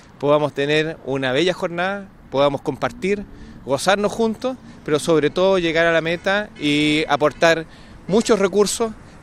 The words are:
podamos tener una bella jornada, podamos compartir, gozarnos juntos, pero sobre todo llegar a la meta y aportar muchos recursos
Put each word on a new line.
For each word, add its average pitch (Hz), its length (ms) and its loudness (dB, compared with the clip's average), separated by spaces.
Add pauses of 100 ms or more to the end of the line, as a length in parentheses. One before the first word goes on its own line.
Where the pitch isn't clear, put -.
(180)
podamos 147 340 2
tener 151 520 -2
una 135 280 -2
bella 170 220 0
jornada, 190 540 -6 (220)
podamos 139 300 0
compartir, 151 640 -4 (400)
gozarnos 190 480 0
juntos, 226 440 -4 (280)
pero 147 140 0
sobre 151 320 2
todo 185 280 2
llegar 165 280 2
a 170 60 2
la 165 80 2
meta 185 580 -2
y 151 500 2
aportar 151 580 2 (420)
muchos 220 300 2
recursos 202 540 0 (300)